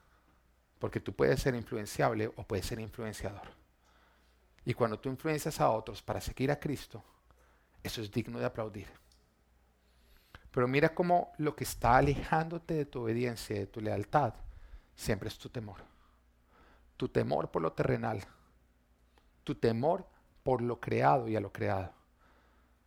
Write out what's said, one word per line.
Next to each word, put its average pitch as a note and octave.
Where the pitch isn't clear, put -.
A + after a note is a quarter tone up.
Porque G#2+
tú -
puedes C3+
ser C3
influenciable A2+
o A2+
puedes G2
ser A2+
influenciador. G#2
Y B2
cuando A2
tú C3+
influencias D3+
a C#3
otros A2
para G2
seguir C3
a C#3+
Cristo, -
eso A2
es G2+
digno A#2+
de B2
aplaudir. G#2+
Pero B2
mira D3
cómo F3
lo D3+
que -
está -
alejándote D#3+
de D3
tu C3+
obediencia A#2
y G2+
de G2
tu A2+
lealtad G#2+
siempre G#2+
es -
tu -
temor. G#2
Tu B2+
temor C#3+
por D#3+
lo -
terrenal, A#2
tu C#3
temor B2+
por B2+
lo A#2+
creado A#2+
y G#2+
a G#2+
lo G2
creado, G2